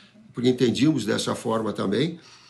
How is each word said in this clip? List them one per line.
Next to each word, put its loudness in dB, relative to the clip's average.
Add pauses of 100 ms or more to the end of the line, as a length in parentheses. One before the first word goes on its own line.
(320)
porque 0
entendíamos 2
dessa -2
forma -2
também, -2 (320)